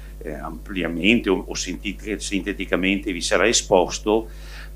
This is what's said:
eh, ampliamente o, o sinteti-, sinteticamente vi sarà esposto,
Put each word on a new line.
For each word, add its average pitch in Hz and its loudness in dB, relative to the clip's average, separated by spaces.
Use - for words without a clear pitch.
eh, 76 -8
ampliamente 85 0
o, 90 2
o 85 -8
sinteti-, 98 -6
sinteticamente 95 0
vi 85 -4
sarà 95 4
esposto, 107 4